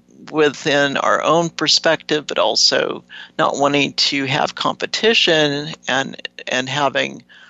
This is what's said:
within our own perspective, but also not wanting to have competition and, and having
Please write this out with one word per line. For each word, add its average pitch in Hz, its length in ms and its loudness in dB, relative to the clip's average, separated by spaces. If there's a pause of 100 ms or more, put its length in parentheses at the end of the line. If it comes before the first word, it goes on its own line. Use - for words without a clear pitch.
(300)
within 143 680 0
our - 240 2
own 165 260 2
perspective, 151 800 0
but - 120 -4
also - 640 0 (360)
not - 180 0
wanting 139 380 2
to 139 320 -2
have 151 300 -2
competition 156 1160 0 (140)
and, 131 420 -4 (200)
and 127 200 -2
having 135 540 -2 (280)